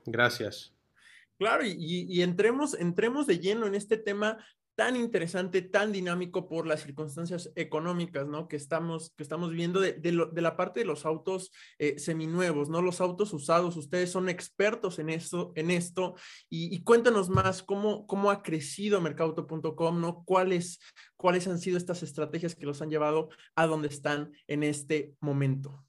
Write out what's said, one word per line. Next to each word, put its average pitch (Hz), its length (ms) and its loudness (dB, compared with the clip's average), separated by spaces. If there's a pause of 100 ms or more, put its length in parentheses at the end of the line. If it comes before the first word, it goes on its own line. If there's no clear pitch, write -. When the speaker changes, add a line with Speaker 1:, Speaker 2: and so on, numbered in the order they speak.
Speaker 1:
Gracias. 117 720 0 (640)
Speaker 2:
Claro, 247 260 2
y, 208 60 0
y, 170 320 -4
y 175 200 2
entremos, 220 560 2
entremos 214 480 0
de 175 120 4
lleno 208 280 0
en 196 80 0
este 208 220 0
tema 214 400 -2 (380)
tan 254 220 2
interesante, 185 640 0
tan 202 320 2
dinámico 180 560 -2
por 160 180 -2
las 156 160 0
circunstancias 156 760 -6
económicas, 165 680 -2
¿no? 151 220 -6
que 151 80 -6
estamos, 165 600 -4
que 156 60 -10
estamos 160 300 -4
viendo 170 280 0
de, 190 120 2
de 170 200 -2
lo, 170 140 4
de 165 140 -4
la 165 160 2
parte 202 240 -2
de 226 60 0
los 147 180 -4
autos, 180 480 -4 (260)
eh, 143 200 0
seminuevos, 160 720 0
¿no? 165 100 0
Los 180 220 0
autos 185 320 0
usados, 170 420 2
ustedes 175 340 -2
son 185 200 0
expertos 196 680 0
en 156 120 -2
esto, 175 460 -4
en 165 140 0
esto, 175 440 0 (340)
y, 170 260 -6
y 175 100 -6
cuéntanos 233 440 6
más 190 340 2
cómo, 202 440 0
cómo 196 240 2
ha 196 120 0
crecido 185 600 0
mercauto 160 440 -2
punto 160 300 -6
com, 170 240 2
¿no? 170 240 -2
¿Cuáles, 185 560 2 (360)
cuáles 180 320 2
han 175 100 -2
sido 180 180 0
estas 175 260 -4
estrategias 156 520 -4
que 143 120 -10
los 143 140 -4
han 156 100 -6
llevado 156 380 2 (280)
a 165 100 6
donde 156 220 0
están 147 440 -4 (140)
en 147 160 -2
este 147 580 -2
momento? 139 680 0